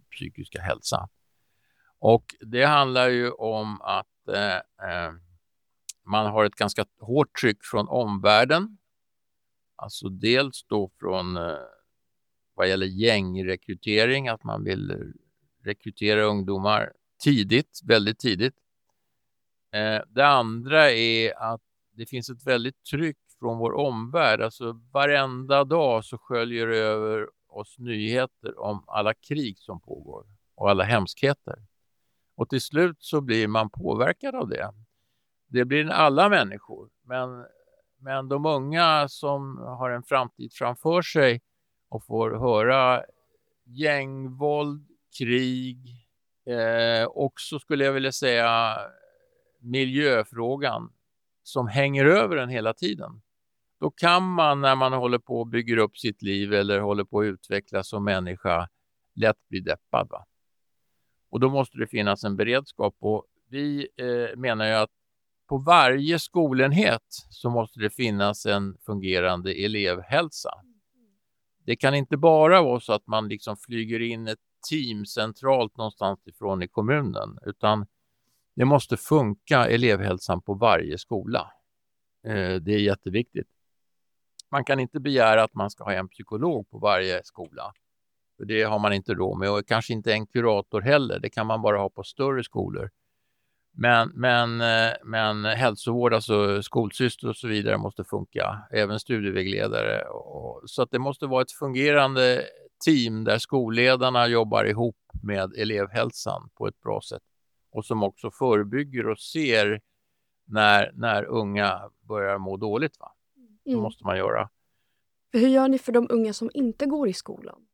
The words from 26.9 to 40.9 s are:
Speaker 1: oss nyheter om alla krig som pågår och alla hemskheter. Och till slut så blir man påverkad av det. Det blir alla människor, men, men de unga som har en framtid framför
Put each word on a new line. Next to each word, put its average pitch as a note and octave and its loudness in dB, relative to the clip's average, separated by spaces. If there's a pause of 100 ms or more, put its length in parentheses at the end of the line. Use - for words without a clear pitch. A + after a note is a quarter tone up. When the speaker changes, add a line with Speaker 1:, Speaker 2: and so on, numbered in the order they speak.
Speaker 1:
oss - -16
nyheter A#2+ -4
om G#2 -6
alla G#2+ -2
krig C#3 -8
som F2+ -14
pågår - -16 (280)
och G2 2
alla F#2+ 2
hemskheter. A2+ -2 (680)
Och - -4
till C3 -2
slut D#3+ 0
så D3+ -2
blir A2+ 0
man A2 0
påverkad E3+ -2
av B3 -6
det. G#2 -8 (800)
Det B2 2
blir D3+ 0
alla D3+ 6
människor, G#2+ -2 (120)
men, B2+ -10 (540)
men C3+ -8
de C#3+ -2
unga D3+ 2
som C#3 -6
har B2 -8
en A#2+ -6
framtid B2 -2
framför D#3 -2